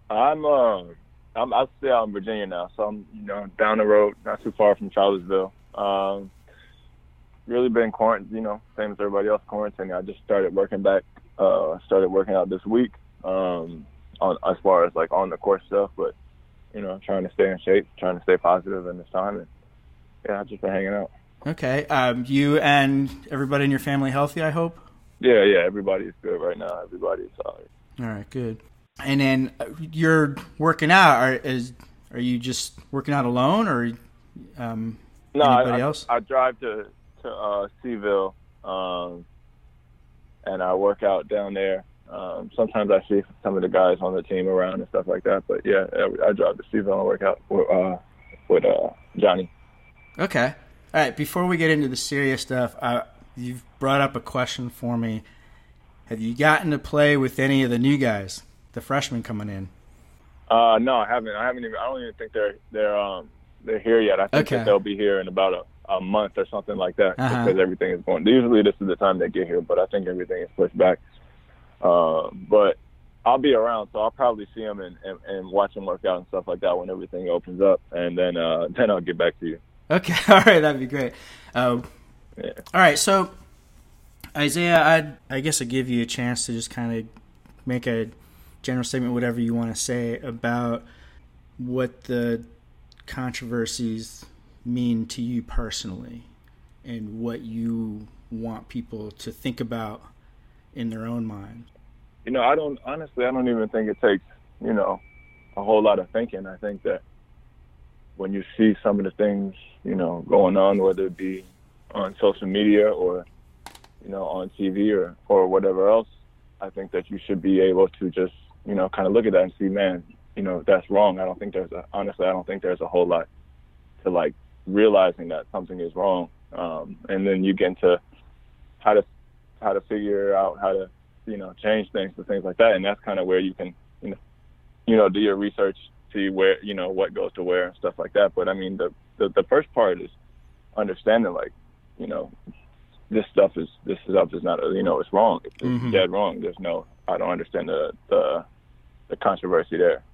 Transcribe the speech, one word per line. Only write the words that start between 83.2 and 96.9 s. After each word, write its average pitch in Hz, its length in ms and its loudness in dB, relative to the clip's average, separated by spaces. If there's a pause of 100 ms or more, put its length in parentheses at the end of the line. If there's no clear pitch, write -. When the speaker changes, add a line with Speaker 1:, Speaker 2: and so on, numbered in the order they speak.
Speaker 2:
Isaiah, 160 800 4 (140)
I, 135 60 -6
I 135 40 -2
guess 147 220 -2
I - 20 -6
give 127 240 -2
you 120 140 0
a 117 40 -4
chance 123 400 -4
to 120 60 -6
just 113 180 -8
kinda 117 340 -6 (640)
make 123 200 -4
a 113 220 -2 (540)
general 127 220 -4
statement, 123 300 -4
whatever 120 260 -2
you 117 140 -2
wanna 117 200 -4
say 120 460 -4
about 120 640 -4 (720)
what 123 480 -6
the 120 400 -2 (600)
controversies 117 1200 -6 (400)
mean 120 400 -2
to - 160 -10
you 117 200 -4
personally 117 840 -8 (600)
and 110 340 -12